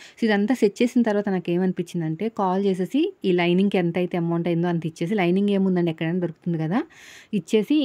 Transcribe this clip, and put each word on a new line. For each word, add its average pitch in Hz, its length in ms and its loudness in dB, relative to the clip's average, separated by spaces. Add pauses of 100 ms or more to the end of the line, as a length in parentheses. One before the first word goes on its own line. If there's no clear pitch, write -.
(180)
So - 100 -4
ఇదంతా 208 320 2
సెట్ 208 220 2
చేసిన 247 260 2
తర్వాత 208 280 0
నాకేమనిపించిందంటే 175 880 -2 (160)
కాల్ 190 280 0
చేసేసి 185 340 0 (260)
ఈ 185 120 4
లైనింగ్‌కి 185 420 2
ఎంత 170 200 0
అయితే 180 200 -4
అమౌంట్ 170 300 -2
అయిందో 170 220 0
అంత 165 180 -4
ఇచ్చేసి, 170 200 -4 (100)
లైనింగ్ 190 340 2
ఏముందండి 180 380 2
ఎక్కడైనా 165 320 -2
దొరుకుతుంది 165 380 -4
కదా, 180 160 -2 (600)
ఇచ్చేసి 214 340 0 (100)